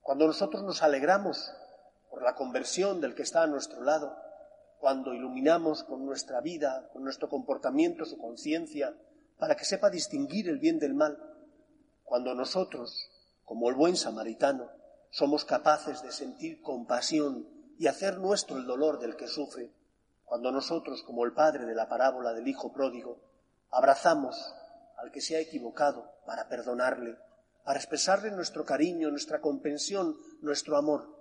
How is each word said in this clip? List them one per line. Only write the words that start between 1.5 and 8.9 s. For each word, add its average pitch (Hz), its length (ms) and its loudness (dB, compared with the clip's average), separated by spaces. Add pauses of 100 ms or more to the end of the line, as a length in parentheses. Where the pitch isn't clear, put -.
por - 140 -8
la 123 120 4
conversión 143 680 -2
del 123 140 -2
que 143 60 -4
está 165 220 2
a 160 40 4
nuestro 131 360 -4
lado, 147 340 0 (640)
cuando 135 340 0
iluminamos 143 680 2
con 135 220 -8
nuestra 131 360 -4
vida, 143 500 -4
con 131 120 -12
nuestro 135 260 -6
comportamiento, 143 760 0
su - 120 -10
conciencia, 147 760 -4 (420)